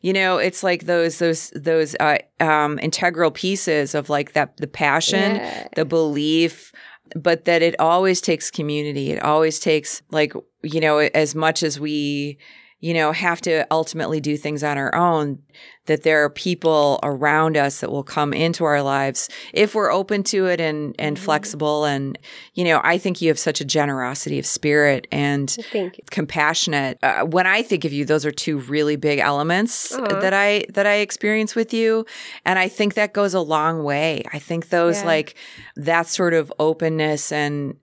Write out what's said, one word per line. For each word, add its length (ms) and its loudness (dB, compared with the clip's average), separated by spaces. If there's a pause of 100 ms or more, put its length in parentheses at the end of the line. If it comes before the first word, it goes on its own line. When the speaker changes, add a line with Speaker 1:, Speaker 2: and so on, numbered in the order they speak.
Speaker 1:
you 120 -2
know, 240 2
it's 260 0
like 220 0
those, 340 2
those, 360 0
those, 440 0
uh, 180 4 (220)
um, 420 4
integral 500 0
pieces 640 -2
of, 140 -4
like, 240 -2
that, 240 0
the 100 -6
passion, 720 0
Speaker 2:
Yeah. 380 -8
Speaker 1:
the 100 0
belief, 880 0 (440)
but 300 0
that 160 4
it 180 2
always 420 4
takes 300 -2
community. 600 -4
It 120 -4
always 360 2
takes, 420 0 (100)
like, 220 2 (300)
you 160 -2
know, 200 4
as 360 2
much 280 0
as 160 -2
we, 580 -4 (440)
you 120 -4
know, 180 2
have 300 -2
to 300 0
ultimately 500 -2
do 160 -2
things 260 -6
on 140 -2
our 180 -2
own, 440 2 (480)
that 160 0
there 200 4
are 60 2
people 720 2
around 540 2
us 240 0
that 100 -6
will 120 -4
come 280 -2
into 320 0
our 180 2
lives 460 -2 (260)
if 220 2
we're 160 2
open 320 0
to 220 0
it 160 0
and, 360 -4
and 200 -4
Speaker 2:
Mm-hmm. 80 -12
Speaker 1:
flexible. 580 0
And, 340 -2 (360)
you 100 -2
know, 180 4
I 160 2
think 240 -4
you 60 2
have 120 2
such 200 -2
a 60 -6
generosity 720 -2
of 60 -6
spirit 680 2
and 380 0 (240)
Speaker 2:
Thank 240 -4
you. 120 -20
Speaker 1:
compassionate. 920 0
Uh, 220 2
when 220 2
I 160 2
think 200 -2
of 80 -2
you, 140 -2
those 200 2
are 60 -2
two 280 -4
really 360 0
big 240 0
elements 760 0
Speaker 2:
Aw. 120 -6 (160)
Speaker 1:
that 120 2
I, 300 2 (100)
that 140 2
I 100 4
experience 580 -2
with 180 -2
you. 320 0 (400)
And 140 2
I 100 2
think 240 0
that 180 0
goes 220 0
a 80 2
long 420 0
way. 480 0
I 80 -8
think 300 -6
those, 320 2
Speaker 2:
Yeah. 60 -6
Speaker 1:
like, 280 0 (400)
that 320 0
sort 260 0
of 260 0
openness 760 0
and 480 -4